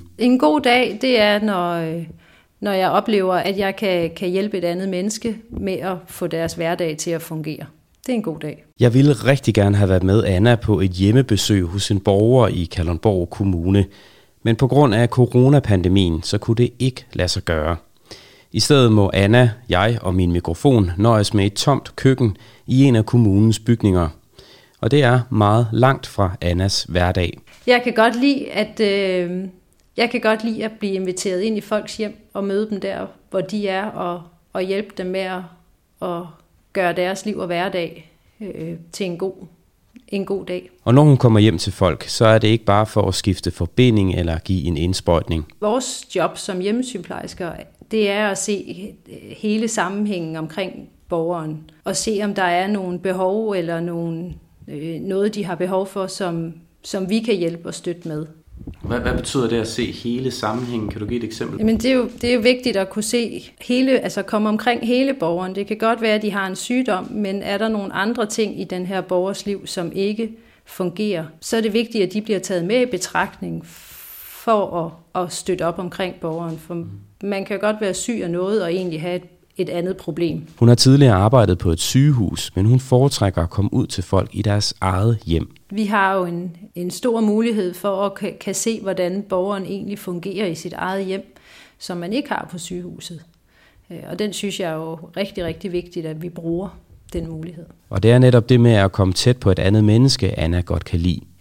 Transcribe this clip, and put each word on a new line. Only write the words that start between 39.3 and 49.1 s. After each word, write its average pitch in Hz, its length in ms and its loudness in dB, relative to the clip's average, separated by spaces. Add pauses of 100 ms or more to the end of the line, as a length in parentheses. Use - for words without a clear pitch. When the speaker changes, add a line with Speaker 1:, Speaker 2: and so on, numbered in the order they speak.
Speaker 1:
en 196 180 -4
god 185 200 -6
dag. 180 240 -10 (140)
Speaker 2:
Og 117 100 4
når 143 80 8
hun 147 140 8
kommer 110 240 6
hjem 104 180 6
til - 140 -4
folk, 87 360 0
så - 180 2
er 110 120 8
det 110 100 4
ikke 110 160 2
bare 104 220 4
for 98 220 0
at 90 60 -2
skifte - 360 -2
forbinding 101 640 2
eller 82 240 0
give 92 260 -2
en 82 120 0
indsprøjtning. 82 680 0 (140)
Speaker 1:
Vores 240 460 -4 (100)
job 170 220 -2
som 185 220 -8
hjemmesygeplejersker, 196 920 -6 (380)
det 214 200 0
er 208 180 2
at 190 100 -2
se 196 500 -6 (480)